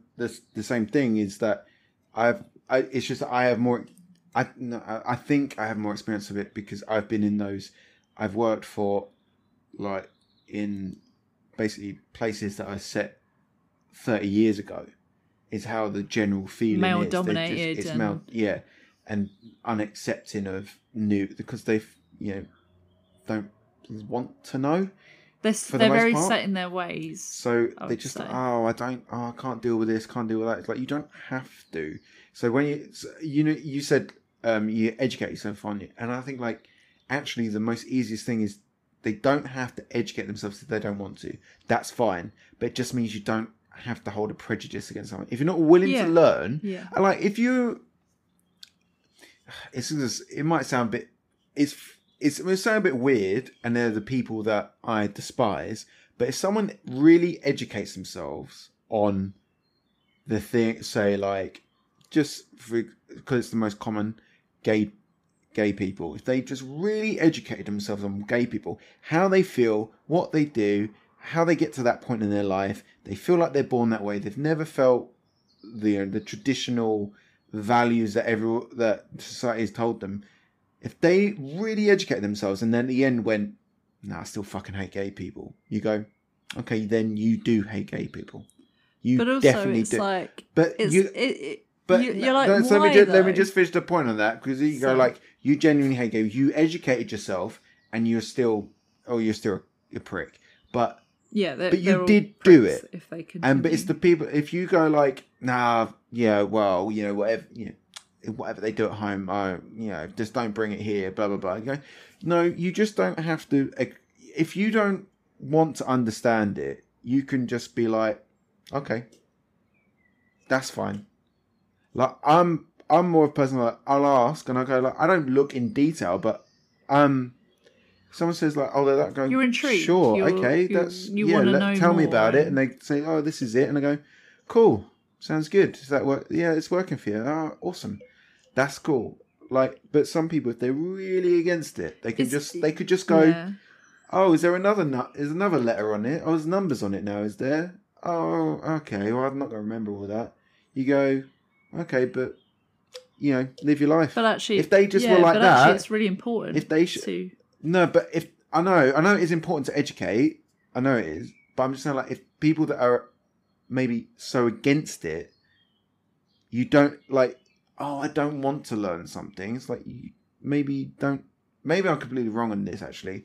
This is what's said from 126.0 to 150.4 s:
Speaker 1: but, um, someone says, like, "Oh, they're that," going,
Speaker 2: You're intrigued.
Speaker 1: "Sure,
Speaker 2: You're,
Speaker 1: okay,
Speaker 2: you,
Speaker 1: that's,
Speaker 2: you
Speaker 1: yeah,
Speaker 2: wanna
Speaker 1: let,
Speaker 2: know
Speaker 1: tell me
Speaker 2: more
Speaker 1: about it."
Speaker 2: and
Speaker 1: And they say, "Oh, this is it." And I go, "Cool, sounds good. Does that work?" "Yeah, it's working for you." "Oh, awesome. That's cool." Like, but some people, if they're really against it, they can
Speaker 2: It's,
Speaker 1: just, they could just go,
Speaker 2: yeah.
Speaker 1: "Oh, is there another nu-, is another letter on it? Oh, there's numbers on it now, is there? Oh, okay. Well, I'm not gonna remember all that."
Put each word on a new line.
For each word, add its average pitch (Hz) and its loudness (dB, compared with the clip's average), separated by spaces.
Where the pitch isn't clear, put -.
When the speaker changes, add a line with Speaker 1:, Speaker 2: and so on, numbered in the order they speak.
Speaker 1:
but, 110 -4
um, 139 4
someone 170 -2
says, 151 0
like, 139 -2
"Oh, 139 4
they're 139 4
that," - 0
going, 135 -2
Speaker 2:
You're 262 2
intrigued. 240 0
Speaker 1:
"Sure, 165 6
Speaker 2:
You're, 95 4
Speaker 1:
okay, 170 2
Speaker 2:
you, 185 0
Speaker 1:
that's, 180 -2
Speaker 2:
you 208 0
Speaker 1:
yeah, - 4
Speaker 2:
wanna - 6
Speaker 1:
let, - 6
Speaker 2:
know 196 2
Speaker 1:
tell 175 4
me 165 4
Speaker 2:
more 143 2
Speaker 1:
about 113 4
it." 147 6
Speaker 2:
and 143 0
Speaker 1:
And 135 2
they - -18
say, 143 -2
"Oh, 160 0
this 156 -4
is 110 -6
it." 131 4
And 143 -2
I - -2
go, 143 0
"Cool, 175 6
sounds 156 -4
good. 175 4
Does - -18
that 135 0
work?" 135 -2
"Yeah, 165 2
it's 156 -2
working 180 -2
for - -8
you." 107 -2
"Oh, 151 -6
awesome. 120 -10
That's 139 0
cool." 113 -2
Like, 131 0
but 147 4
some 165 -2
people, 131 -2
if 117 -8
they're 123 0
really 185 0
against 165 -2
it, 82 -8
they 117 -4
can 123 0
Speaker 2:
It's, 127 0
Speaker 1:
just, 147 -6
they 156 0
could - -6
just 185 2
go, 160 6
Speaker 2:
yeah. 170 4
Speaker 1:
"Oh, 185 6
is 156 4
there 175 4
another 196 2
nu-, 127 -4
is 143 -6
another 180 0
letter 110 0
on 104 -2
it? 156 -4
Oh, 160 -2
there's 160 0
numbers 170 -2
on 101 -2
it 95 -6
now, 104 -4
is 104 -6
there? 156 -4
Oh, 165 -2
okay. 107 -4
Well, 127 0
I'm 135 -4
not 139 -6
gonna 107 -10
remember 107 -6
all 98 -10
that." 110 -6